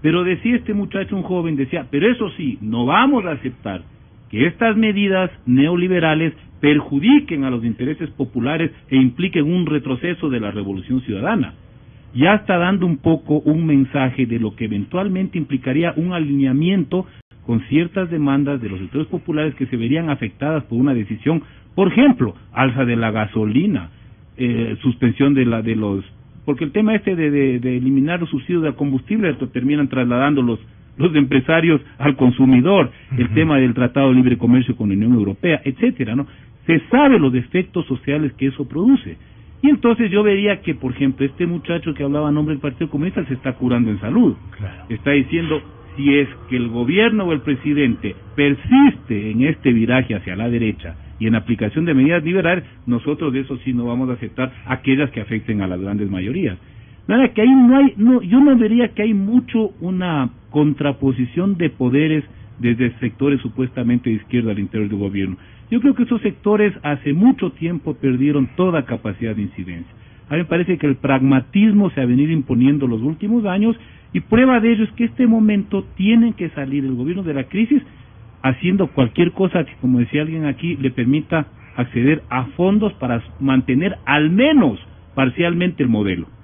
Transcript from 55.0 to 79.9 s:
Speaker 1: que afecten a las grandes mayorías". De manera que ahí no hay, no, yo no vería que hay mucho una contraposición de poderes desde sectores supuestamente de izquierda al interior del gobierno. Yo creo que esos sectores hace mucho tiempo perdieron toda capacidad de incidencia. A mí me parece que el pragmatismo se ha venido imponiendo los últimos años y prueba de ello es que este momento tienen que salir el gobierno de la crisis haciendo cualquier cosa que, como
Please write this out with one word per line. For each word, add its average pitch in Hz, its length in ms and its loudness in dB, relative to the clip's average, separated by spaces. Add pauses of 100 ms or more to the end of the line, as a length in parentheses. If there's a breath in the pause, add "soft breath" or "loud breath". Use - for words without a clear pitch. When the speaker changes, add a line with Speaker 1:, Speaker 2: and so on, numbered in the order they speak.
Speaker 1:
que 113 120 -8
afecten 104 400 -4
a 92 60 -4
las 90 140 -6
grandes 101 300 -4
mayorías". 101 460 -4 (500 soft breath)
De 196 80 0
manera 247 180 2
que 214 80 0
ahí 240 80 6
no 254 280 8
hay, 277 200 6
no, 233 240 4
yo 202 180 4
no 285 160 8
vería 226 340 2
que - 120 -6
hay 220 140 0
mucho 220 560 0 (100)
una 175 480 -2 (220)
contraposición 143 1080 0
de 165 140 -2
poderes 147 520 0 (360 loud breath)
desde 120 400 0
sectores 135 420 -2
supuestamente 123 680 -4
de 107 60 -2
izquierda 113 340 -4
al 101 80 -4
interior 104 300 -4
del 101 100 -6
gobierno. 98 380 -6 (340 soft breath)
Yo 233 80 0
creo 269 160 4
que 240 80 0
esos 233 180 -2
sectores 208 520 0 (100)
hace 143 300 -2
mucho 202 380 4
tiempo 165 440 -6
perdieron 135 640 0
toda 175 280 0
capacidad 110 500 -6
de 104 80 -4
incidencia. 90 480 -10 (380 soft breath)
A 147 40 -4
mí 165 60 0
me 170 60 -2
parece 175 320 -2
que 151 80 -4
el 135 120 0
pragmatismo 139 960 2
se 139 100 -4
ha 127 40 0
venido 139 280 2
imponiendo 135 540 2
los 113 140 -2
últimos 208 440 -2
años 208 320 0 (340 loud breath)
y 170 80 -4
prueba 247 400 4
de 233 140 4
ello 220 100 2
es 208 80 -4
que 233 140 -2
este 247 220 0
momento 208 580 2 (100)
tienen 226 380 4
que 170 160 -6
salir 139 340 -4
el 131 120 -2
gobierno 170 280 -4
de 156 100 -4
la 135 120 -4
crisis 226 360 2 (640 loud breath)
haciendo 175 440 0
cualquier 147 440 0
cosa 180 320 -2
que, - 160 -10
como 127 200 2